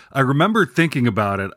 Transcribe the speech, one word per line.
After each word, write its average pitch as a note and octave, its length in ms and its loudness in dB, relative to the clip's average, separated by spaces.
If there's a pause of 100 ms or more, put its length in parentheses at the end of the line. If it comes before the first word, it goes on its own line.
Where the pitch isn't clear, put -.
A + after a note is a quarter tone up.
(120)
I C3+ 80 -4
remember D#3+ 480 2
thinking D3 400 0
about G2+ 320 -2
it. G2 180 -6